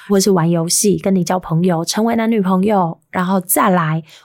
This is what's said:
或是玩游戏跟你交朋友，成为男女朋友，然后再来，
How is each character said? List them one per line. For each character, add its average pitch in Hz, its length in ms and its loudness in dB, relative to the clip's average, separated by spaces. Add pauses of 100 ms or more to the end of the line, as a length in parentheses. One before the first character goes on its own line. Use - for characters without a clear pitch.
或 196 120 2
是 196 120 2
玩 170 180 2
游 170 180 0
戏 175 300 0
跟 190 160 -2
你 180 100 2
交 185 140 -2
朋 165 260 -2
友， 170 220 0
成 208 200 -2
为 233 100 0
男 226 160 0
女 220 100 0
朋 185 220 0
友， 196 360 0 (120)
然 185 140 -4
后 190 160 0
再 - 280 0
来， 165 320 0 (240)